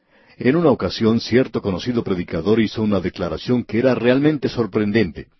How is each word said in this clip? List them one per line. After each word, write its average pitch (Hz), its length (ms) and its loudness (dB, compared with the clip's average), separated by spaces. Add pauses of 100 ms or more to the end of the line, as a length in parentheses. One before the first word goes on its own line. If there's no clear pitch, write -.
(380)
En 131 180 2
una 165 140 4
ocasión, 110 500 0
cierto 123 400 0
conocido 113 420 -2
predicador 92 580 0
hizo 110 220 -2
una 104 180 0
declaración 92 640 -4
que 110 140 -4
era 123 160 4
realmente 131 540 2
sorprendente. 104 800 -2 (120)